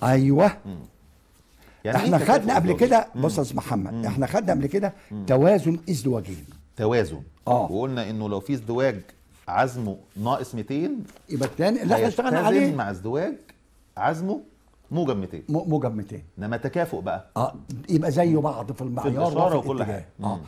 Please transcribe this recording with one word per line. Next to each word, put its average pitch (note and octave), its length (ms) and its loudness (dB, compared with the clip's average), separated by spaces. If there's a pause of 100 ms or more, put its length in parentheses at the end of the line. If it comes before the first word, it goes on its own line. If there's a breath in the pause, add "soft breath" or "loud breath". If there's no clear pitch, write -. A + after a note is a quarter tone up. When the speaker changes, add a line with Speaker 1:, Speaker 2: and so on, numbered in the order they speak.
Speaker 1:
أيوة. C3+ 480 6 (160)
Speaker 2:
مم. F#2 120 -10 (1080 soft breath)
يعني A#2+ 120 0
Speaker 1:
احنا F3+ 200 2
Speaker 2:
إيه D3+ 60 4
تكافؤ A#3+ 180 4
Speaker 1:
خدنا G#3 140 0
قبل F3+ 160 2
Speaker 2:
ازدواجين؟ A#3+ 180 4
Speaker 1:
كده، A3+ 260 4
Speaker 2:
مم. D#3 80 -2
Speaker 1:
بص D3 140 0
يا D3+ 60 0
أستاذ C3 140 -4
محمد، G#2 360 -4
Speaker 2:
مم. A2+ 140 -4
Speaker 1:
احنا B2 200 0
خدنا F#3+ 260 0
قبل C#3+ 140 0
كده G3 260 -2 (180 loud breath)
Speaker 2:
مم. G#2 160 -8
Speaker 1:
توازن D#3+ 520 4 (120)
ازدواجين. A2 540 -4 (320)
Speaker 2:
توازن. G#2+ 460 2 (260)
Speaker 1:
آه. A#2 240 2
Speaker 2:
وقلنا A#2 380 -2
إنه G#2+ 180 -4
لو G2+ 120 -2
في C#3+ 120 -4
ازدواج A#2 480 0 (480)
عزمه A2+ 480 0 (200)
ناقص A#2 380 -4
ميتين، D3+ 500 -4 (260)
Speaker 1:
يبقى C3 180 -2
التاني A3 340 0
اللي G#3+ 120 2
احنا A3+ 140 2
اشتغلنا B3 300 0
Speaker 2:
هيتزن F3 80 2
Speaker 1:
عليه. F3+ 280 4
Speaker 2:
مع G#2 160 -4
ازدواج B2 440 -4 (640)
عزمه E3 440 -2 (500)
موجب C#3 260 0
ميتين. F2+ 320 -8
Speaker 1:
م-، E3 220 -2
موجب B2+ 240 0
ميتين. G#2+ 280 -10 (160)
Speaker 2:
إنما G#2+ 180 -6
تكافؤ C3+ 440 -4
بقى. F2+ 260 -6 (100)
Speaker 1:
آه، A#2+ 180 -2 (340)
يبقى E3 220 2
زي E3 260 4
بعض C#3 360 -2
في - 100 -8
المعيار B2 300 -2
Speaker 2:
في C3 60 0
الإشارة E3 380 2
Speaker 1:
وفي A#2+ 120 0
Speaker 2:
وكل C3+ 80 0
Speaker 1:
الاتجاه. G#2 180 -2
Speaker 2:
حاجة. D#2+ 120 -10 (160)
Speaker 1:
آه. G#2 140 -2
Speaker 2:
مم. E2 100 -8